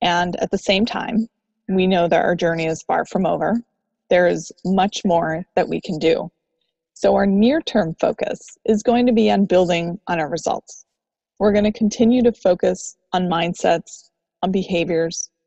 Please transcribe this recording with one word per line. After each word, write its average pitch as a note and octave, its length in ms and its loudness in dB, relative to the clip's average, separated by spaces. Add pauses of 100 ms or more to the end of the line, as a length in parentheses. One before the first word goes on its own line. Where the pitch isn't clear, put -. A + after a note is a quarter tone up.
And F3 340 -2
at - 160 -6
the G3 60 -2
same G3 280 0
time, - 420 -4 (400)
we F#3 200 2
know F3 200 2
that E3 160 2
our F3 120 0
journey E3 320 -2
is D#3+ 160 -6
far E3+ 220 -2
from F#3+ 200 -2
over. E3+ 340 -2 (500)
There F3+ 180 4
is E3+ 240 -2 (120)
much F#3+ 400 -2
more E3+ 420 0 (100)
that F3+ 120 0
we E3 140 -6
can E3 160 -6
do. D#3+ 320 0 (640)
So G3 220 2
our G3 100 2
near-term G#3 760 2
focus - 400 -2 (260)
is G#3+ 180 0
going B3 240 2
to A#3+ 60 2
be G#3+ 180 4
on G3+ 140 2
building F3 600 0
on E3+ 120 -2
our D3 100 -4
results. - 560 -8 (540)
We're G3+ 140 2
gonna G#3 180 2
continue A3+ 520 2
to A#3 80 4
focus F#3 680 -2 (160)
on F#3 140 0
mindsets, E3+ 840 -2 (320)
on F#3 100 -2
behaviors, E3+ 800 -4 (180)